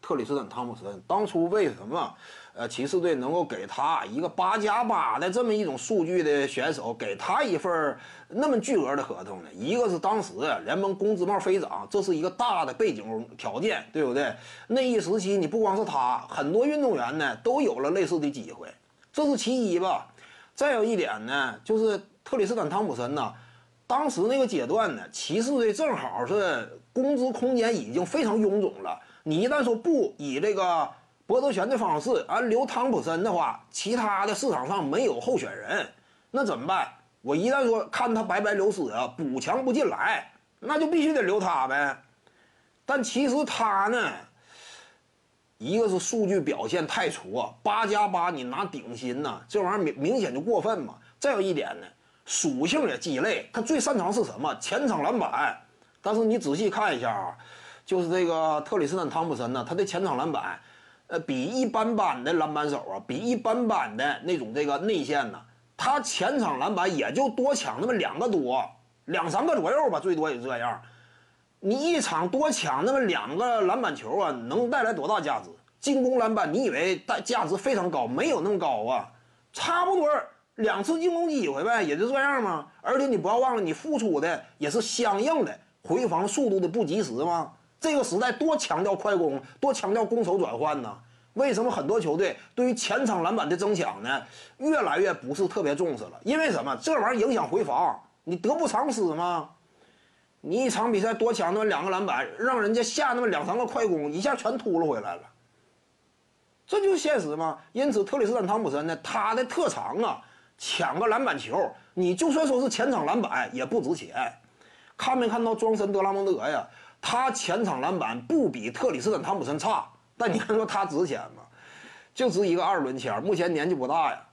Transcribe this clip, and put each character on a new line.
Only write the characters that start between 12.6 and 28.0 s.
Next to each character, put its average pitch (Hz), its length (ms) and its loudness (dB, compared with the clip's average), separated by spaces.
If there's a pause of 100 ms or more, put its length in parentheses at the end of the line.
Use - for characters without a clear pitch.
的 127 80 -6
背 220 180 2
景 110 340 -6 (120)
条 107 200 -6
件， 175 240 0 (120)
对 156 100 2
不 127 80 0
对？ 131 180 0 (360)
那 262 160 0
一 247 180 2
时 180 180 0
期， 196 200 0
你 170 100 2
不 185 100 -2
光 202 160 4
是 214 80 0
他， 127 360 0 (100)
很 147 240 -2
多 233 140 4
运 302 160 0
动 226 140 2
员 127 200 -2
呢， 139 200 0
都 254 260 0
有 151 160 0
了 135 140 0
类 190 120 2
似 165 160 0
的 147 100 0
机 - 220 -10
会， - 160 -16 (420)
这 302 140 0
是 285 140 2
其 247 180 0
一 202 220 2
吧。 180 280 0 (480)
再 285 180 2
有 220 120 2
一 226 120 0
点 110 280 -2
呢， 131 400 -2
就 220 140 2
是 214 200 2 (240)
特 - 140 -4
里 214 80 4
斯 208 100 0
坦· 202 140 0
汤 202 180 0
普 143 80 -4
森 123 200 -4
呢， 127 180 -4 (540)
当 277 240 0
时 165 100 -4
那 226 160 2
个 262 100 4
阶 147 200 -2
段 185 280 0
呢， 101 160 -10
骑 - 300 -4
士 254 120 0
队 233 200 2
正 262 240 0
好 120 300 -4
是 170 520 0 (160)
工 269 200 2
资 254 160 2
空 247 240 0
间 233 220 2
已 208 160 -4
经 175 140 0